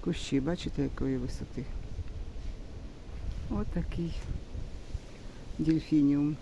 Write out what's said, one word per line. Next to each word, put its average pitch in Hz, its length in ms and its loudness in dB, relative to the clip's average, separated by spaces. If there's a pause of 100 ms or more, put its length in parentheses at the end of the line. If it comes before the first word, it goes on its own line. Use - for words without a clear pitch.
Кущі, 165 360 2
бачите, 143 440 0
якої 135 340 0
висоти. 123 460 -2 (1900)
Отакий 170 640 0 (1400)
дельфініум. 151 840 6